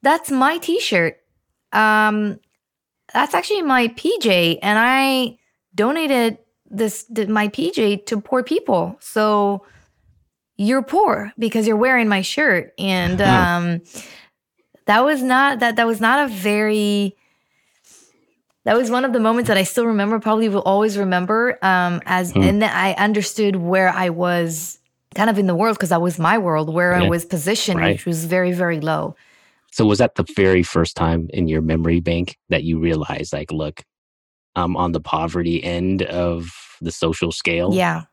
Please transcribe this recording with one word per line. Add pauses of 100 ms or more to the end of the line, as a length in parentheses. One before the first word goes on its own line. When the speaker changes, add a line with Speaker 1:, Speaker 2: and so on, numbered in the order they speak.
Speaker 1:
that's
my
t-shirt. (500)
Um, (760)
that's
actually
my
P
J,
and
I (380)
donated (320)
this,
th-,
my
P
J
to
poor
people.
So (920)
you're
poor
because
you're
wearing
my
shirt."
And,
Speaker 2:
Huh.
Speaker 1:
um, (1040)
that
was
not,
that,
that
was
not
a
very, (1500)
that
was
one
of
the
moments
that
I
still
remember,
probably
will
always
remember,
um,
as,
Speaker 2:
Hmm.
Speaker 1:
and
then
I
understood
where
I
was (380)
kind
of
in
the
world,
'cause
that
was
my
world,
where
I
Speaker 2:
Yeah.
Speaker 1:
was
positioned,
Speaker 2:
Right.
Speaker 1:
which
was
very,
very
low. (560)
Speaker 2:
So
was
that
the (100)
very
first
time
in
your
memory
bank (120)
that
you
realized,
like,
"Look, (760)
I'm
on
the
poverty
end
of (320)
the
social
scale"?
Speaker 1:
Yeah.